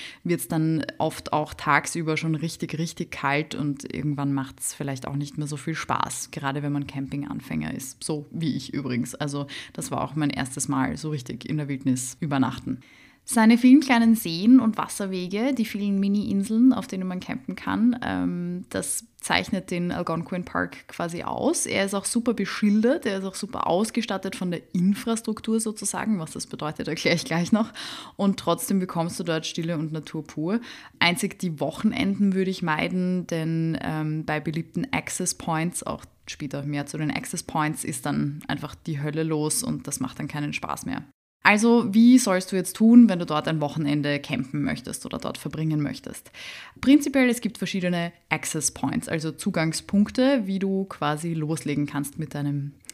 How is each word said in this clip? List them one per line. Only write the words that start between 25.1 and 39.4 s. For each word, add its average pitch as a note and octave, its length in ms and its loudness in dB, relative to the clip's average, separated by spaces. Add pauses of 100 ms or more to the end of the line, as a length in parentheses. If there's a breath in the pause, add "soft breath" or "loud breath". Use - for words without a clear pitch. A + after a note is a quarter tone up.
sozusagen. G#3+ 580 -2
Was D#3+ 140 -6
das - 140 -8
bedeutet, - 420 -6
erkläre D#3+ 260 0
ich E3 120 -2
gleich E3 260 0
noch. G#3+ 200 2 (440 loud breath)
Und G3 240 2
trotzdem F3+ 400 0
bekommst E3+ 400 -4
du - 20 -4
dort D#3+ 240 -2
Stille E3+ 300 -4
und D3+ 160 -4
Natur D#3 320 -8
pur. F3+ 360 -2 (380 loud breath)
Einzig F3 400 2
die E3 220 -2
Wochenenden G3 720 2
würde F#3+ 180 2
ich F#3 120 -4
meiden, F3 640 0
denn, E3 560 0
ähm, D#3 420 -2
bei D3+ 160 -2
beliebten D#3+ 520 -4
Access - 420 -4
Points, E3 480 -4
auch - 240 -8 (200)
später C#3+ 360 -8
mehr C#3+ 240 -4
zu - 100 -12
den D3+ 140 -2
Access - 320 -6
Points, D#3 420 -2
ist - 220 -6
dann D3 420 -2
einfach D3+ 260 -6
die D3 280 -6
Hölle D3+ 200 -2
los D3+ 400 0